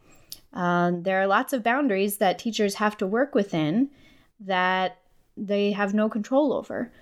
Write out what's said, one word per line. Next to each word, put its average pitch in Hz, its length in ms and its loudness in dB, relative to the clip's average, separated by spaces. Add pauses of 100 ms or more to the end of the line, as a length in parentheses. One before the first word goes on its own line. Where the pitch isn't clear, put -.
(540)
Um, 175 500 0
there 190 180 0
are 196 60 2
lots 214 260 0
of 240 100 -2
boundaries 220 540 0
that 190 220 2
teachers 208 360 -2
have 208 220 -2
to 190 100 -2
work 247 280 0
within 196 540 0 (500)
that 185 580 0 (380)
they 202 360 0
have 202 220 -2
no 214 160 2
control 254 440 0
over. - 380 -6 (100)